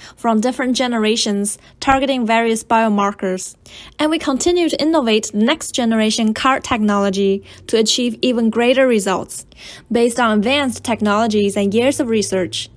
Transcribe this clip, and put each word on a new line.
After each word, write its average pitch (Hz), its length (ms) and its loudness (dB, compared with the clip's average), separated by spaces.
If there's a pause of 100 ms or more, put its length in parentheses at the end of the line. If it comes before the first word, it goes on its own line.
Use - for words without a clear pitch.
(160)
from 220 240 0
different 254 360 -2
generations 220 840 -2 (200)
targeting 269 480 0
various 226 380 0
biomarkers. 202 920 0 (420)
And 302 120 0
we 320 80 0
continue 330 500 0
to - 140 -2
innovate 254 500 0
next 233 400 0
generation 220 600 0
car 269 240 0
technology 202 880 0 (240)
to 226 100 0
achieve 226 420 0
even 233 300 0
greater 247 360 2
results. 190 600 -2 (440)
Based 240 280 2
on 220 200 2
advanced 262 460 0
technologies 208 720 0
and 202 160 0
years 247 280 2
of 262 80 -2
research 196 680 -2